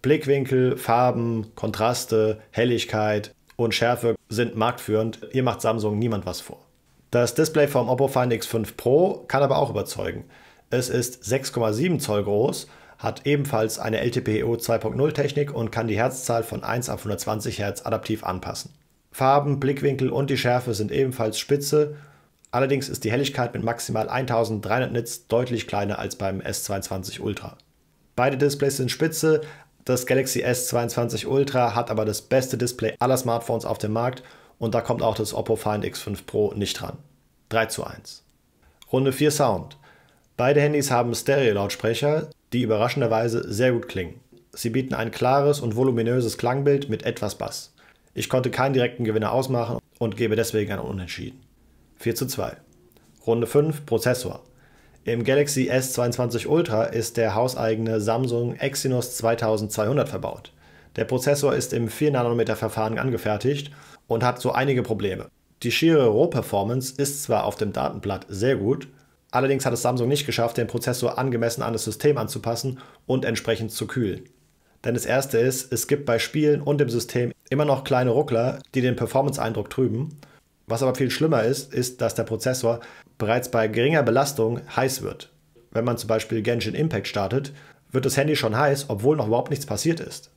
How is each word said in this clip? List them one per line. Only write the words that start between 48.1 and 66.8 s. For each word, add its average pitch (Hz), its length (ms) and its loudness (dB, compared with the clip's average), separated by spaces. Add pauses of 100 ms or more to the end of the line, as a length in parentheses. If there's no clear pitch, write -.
Ich - 160 -4
konnte 127 220 2
keinen 131 220 2
direkten 123 300 2
Gewinner 107 300 2
ausmachen 120 460 0 (200)
und 110 160 -2
gebe 110 220 2
deswegen 107 340 0
ein 98 80 -4
Unentschieden. - 640 -8 (560)
Vier 113 180 -2
zu 135 100 -2
zwei. - 300 -6 (720)
Runde 117 200 2
fünf, 147 380 2
Prozessor. - 580 -2 (600)
Im 117 220 -2
Galaxy 139 420 2
S 131 240 0
zweiundzwanzig 120 560 -2
Ultra 160 380 2
ist - 320 -4
der 110 180 2
hauseigene 113 640 0
Samsung 117 560 0
Exynos 131 600 -2
zweitausendzweihundert 110 880 0
verbaut. - 460 -8 (420)
Der 113 80 0
Prozessor 139 520 2
ist 123 180 -2
im 117 160 -2
vier 151 220 0
Nanometer 120 440 2
Verfahren 110 440 -2
angefertigt 127 720 -2 (360)
und 113 160 0
hat 123 160 0
so 123 120 0
einige 131 320 2
Probleme. 101 440 -2 (360)
Die 120 80 0
schiere 156 360 6
Rohperformance 120 880 2